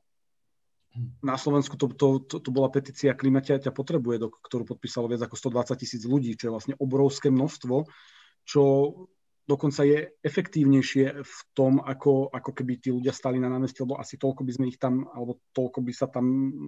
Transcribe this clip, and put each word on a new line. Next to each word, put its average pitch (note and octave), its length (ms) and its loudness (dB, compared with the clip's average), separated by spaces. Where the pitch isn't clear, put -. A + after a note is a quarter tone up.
na C3+ 160 -2
Slovensku C#3+ 380 0
to, C3+ 160 0
to, C3+ 320 2
to, - 160 -12
to - 100 -8
bola C3 220 2
petícia C#3 420 0
Klima C3+ 300 2
ťa, C3+ 180 0
ťa C3 140 -4
potrebuje, C3+ 400 -2
do, - 60 -6
ktorú - 320 -8
podpísalo A#2 420 -8
viac A#2 220 -4
ako - 80 -16
sto A#2+ 180 -4
dvadsať B2 240 -2
tisíc A#2+ 300 -10
ľudí, B2 260 0
čo A#2 160 -6
je A2+ 60 -4
vlastne B2 240 -8
obrovské C#3 500 2
množstvo, C3 540 0
čo C#3+ 160 4
dokonca C#3+ 400 2
je D3+ 400 2
efektívnejšie C#3 960 2
v - 140 -18
tom, C3+ 300 4
ako, C3+ 500 2
ako - 220 -8
keby B2+ 260 -4
tí - 80 -4
ľudia B2 240 -2
stáli B2+ 240 -4
na B2+ 140 -2
námestí, C3 340 -4
lebo C3 160 -6
asi - 160 -14
toľko C3+ 240 -4
by B2+ 140 -4
sme C3 160 -2
ich - 100 -12
tam, C3 320 0
alebo B2 240 -8
toľko B2+ 320 -4
by B2 80 -6
sa B2+ 160 -4
tam, B2 160 -2